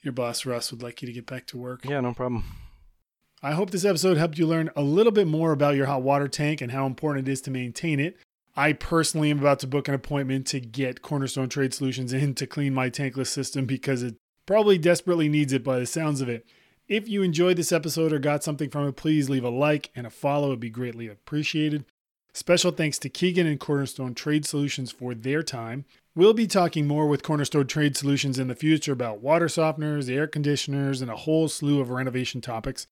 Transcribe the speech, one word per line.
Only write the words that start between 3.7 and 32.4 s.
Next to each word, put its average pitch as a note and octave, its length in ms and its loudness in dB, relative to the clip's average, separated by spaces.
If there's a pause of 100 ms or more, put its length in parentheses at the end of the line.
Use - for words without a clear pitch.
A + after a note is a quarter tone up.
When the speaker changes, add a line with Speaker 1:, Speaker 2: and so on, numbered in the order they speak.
Speaker 1:
this F#3+ 140 -2
episode F3+ 320 4
helped D#3 200 0
you D#3+ 100 2
learn D#3+ 280 0
a D3 60 -2
little F3+ 300 4
bit G3+ 160 4
more D#3+ 240 2
about C#3+ 240 4
your C#3 100 2
hot C3+ 160 -2
water C#3 280 2
tank D3 320 -2
and A#2+ 100 -8
how C3+ 140 -2
important C3+ 420 -2
it C#3 40 -2
is C3 100 -4
to C3+ 100 -8
maintain C3 480 -2
it. E3 180 -2 (380)
I D3 180 4
personally D#3 560 0
am D3 100 2
about C#3 200 4
to C#3 80 -8
book C3+ 200 -2
an C#3 60 0
appointment C3+ 540 -2
to C#3 140 -4
get B2 400 -6
Cornerstone C3+ 480 -2
Trade C3+ 240 0
Solutions B2+ 400 -2
in C3+ 220 0
to C3+ 120 -6
clean C#3 260 -2
my B2+ 160 0
tankless C3 380 -4
system C3+ 380 -4
because C3 360 -2
it A#2+ 140 -6 (320)
probably G#3 300 6
desperately E3+ 500 2
needs D3 240 2
it C3 120 0
by C3 140 0
the B2 80 0
sounds D3+ 360 -2
of B2 80 -2
it. A#2 180 -6 (400)
If G#3+ 220 -2
you G3+ 120 0
enjoyed F3+ 360 4
this F3 160 0
episode D#3+ 400 2
or D3 60 2
got D3 240 0
something D3 260 -4
from C#3+ 180 -2
it, C3+ 80 -4
please D3+ 340 2
leave C3 140 0
a B2 60 -2
like D3 460 0
and A#2+ 120 -10
a - 20 -12
follow. C#3+ 380 0
It'd B2+ 140 -2
be A#2 80 -6
greatly A#2 380 -8
appreciated. D3+ 800 -2 (480)
Special F3+ 380 2
thanks D#3 280 -2
to C3+ 100 -8
Keegan F3 360 2
and D3 140 0
Cornerstone C3+ 560 -4
Trade D3+ 300 0
Solutions C#3 460 -4
for B2 220 -8
their C3 300 -2
time. A#2+ 420 -8 (300)
We'll G3 180 8
be A3 140 2
talking E3 400 2
more D3+ 200 2
with D3 160 2
Cornerstone D3 440 2
Trade D3 300 2
Solutions C#3 420 0
in C3 80 -2
the B2 80 -6
future D3+ 380 2
about A2+ 280 -4
water D#3+ 260 4
softeners, D3+ 640 0
air C#3 180 0
conditioners, C#3 720 0
and B2 100 -6
a G#2+ 60 -8
whole D#3+ 320 2
slew C#3+ 320 2
of B2 80 -2
renovation B2+ 520 -4